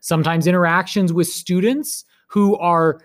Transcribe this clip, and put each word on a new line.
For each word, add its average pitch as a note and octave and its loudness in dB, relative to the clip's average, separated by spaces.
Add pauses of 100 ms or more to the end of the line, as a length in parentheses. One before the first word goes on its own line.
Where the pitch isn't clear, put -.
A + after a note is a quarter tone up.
Sometimes E3 0
interactions F3+ 0
with E3+ 0
students G#3+ -4 (240)
who G3+ 2
are E3 0